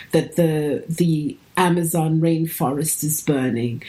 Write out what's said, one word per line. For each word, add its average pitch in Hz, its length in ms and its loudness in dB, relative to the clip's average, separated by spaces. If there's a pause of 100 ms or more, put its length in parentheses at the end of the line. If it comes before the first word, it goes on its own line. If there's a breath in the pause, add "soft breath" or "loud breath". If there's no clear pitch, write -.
(120 loud breath)
that - 240 0
the, 151 500 0
the 160 520 0 (180)
Amazon 170 640 2
rainforest 160 840 0
is 151 200 -2
burning. 123 680 -2